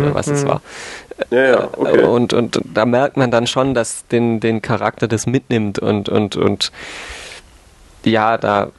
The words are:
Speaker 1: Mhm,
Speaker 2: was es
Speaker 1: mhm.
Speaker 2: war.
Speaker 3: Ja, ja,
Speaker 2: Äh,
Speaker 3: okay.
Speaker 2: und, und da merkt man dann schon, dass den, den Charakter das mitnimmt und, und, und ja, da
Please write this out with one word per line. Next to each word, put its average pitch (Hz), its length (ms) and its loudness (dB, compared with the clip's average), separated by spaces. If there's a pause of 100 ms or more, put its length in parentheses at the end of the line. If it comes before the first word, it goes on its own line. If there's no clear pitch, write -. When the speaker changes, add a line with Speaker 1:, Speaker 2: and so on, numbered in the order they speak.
(100)
Speaker 1:
Mhm, 143 40 -2
Speaker 2:
was - 140 -2
es 143 160 -2
Speaker 1:
mhm. - 40 -2
Speaker 2:
war. - 140 -2 (680)
Speaker 3:
Ja, 127 140 4
ja, 120 160 4
Speaker 2:
Äh, - 160 -2
Speaker 3:
okay. - 280 2
Speaker 2:
und, 120 300 2
und - 260 0 (140)
da 107 100 2
merkt 123 320 2
man 127 140 2
dann 117 160 2
schon, 131 280 0
dass - 340 -4
den, 117 320 2
den 113 200 0
Charakter 110 480 -2
das 107 180 -2
mitnimmt 117 520 0
und, 104 300 0
und, 104 280 0
und 101 360 0 (1300)
ja, 110 320 2
da 101 420 0